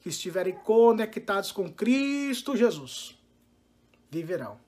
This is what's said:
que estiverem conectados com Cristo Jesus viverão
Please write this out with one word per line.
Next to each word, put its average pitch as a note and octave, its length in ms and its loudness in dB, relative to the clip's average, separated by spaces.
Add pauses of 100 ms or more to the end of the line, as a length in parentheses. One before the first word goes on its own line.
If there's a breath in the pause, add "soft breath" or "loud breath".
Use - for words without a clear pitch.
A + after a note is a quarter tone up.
que - 100 -12
estiverem F3+ 460 -4
conectados A3 960 4
com F3 200 -6
Cristo C#4 840 0
Jesus E3+ 600 -2 (920)
viverão D#3 580 -8